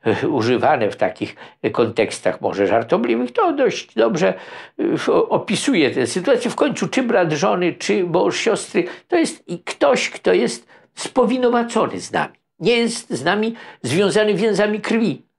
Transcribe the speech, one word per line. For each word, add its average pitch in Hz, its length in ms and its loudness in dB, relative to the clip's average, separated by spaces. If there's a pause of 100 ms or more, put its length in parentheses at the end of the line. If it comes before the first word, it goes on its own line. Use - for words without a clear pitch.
e, 110 240 0
używane 120 640 2
w - 40 -12
takich - 400 -4 (360)
kontekstach - 680 -2
może 98 260 0
żartobliwych, 214 640 0
to 359 220 0
dość 262 420 -2
dobrze, 190 380 2 (440)
e, - 200 0
w-, - 120 -2
opisuje 170 800 2
tę 123 160 0
sytuację. 208 440 0
W - 40 -10
końcu 247 320 0
czy 262 160 0
brat 190 280 2
żony, 180 420 0
czy 202 300 -2
mąż 175 340 0
siostry, 202 460 0 (240)
to 349 80 0
jest - 320 0
i 175 120 -8
ktoś, - 500 0
kto - 240 0
jest - 340 0 (280)
spowinowacony 233 1040 0
z - 120 -12
nami. 151 220 -4 (260)
Nie 226 180 2
jest 233 320 -2
z 131 140 -6
nami 214 320 0 (260)
związany 196 520 2
więzami 208 480 0
krwi. 220 440 -2 (140)